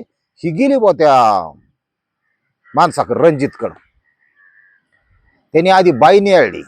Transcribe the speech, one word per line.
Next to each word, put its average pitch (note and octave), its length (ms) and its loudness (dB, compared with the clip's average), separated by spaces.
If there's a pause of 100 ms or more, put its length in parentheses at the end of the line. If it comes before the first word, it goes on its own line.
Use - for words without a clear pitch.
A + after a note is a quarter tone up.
(360)
ही - 140 -10
गेली C4+ 260 -2
बुवा G#3+ 160 0
त्या D3+ 220 0 (1600)
माणसाकडं, C3+ 460 -2
रणजितकडं. C3+ 540 -2 (1800)
त्यांनी E3+ 180 0
आधी F#3 220 4
बाई D#3 280 2
निहाळली. D3+ 480 0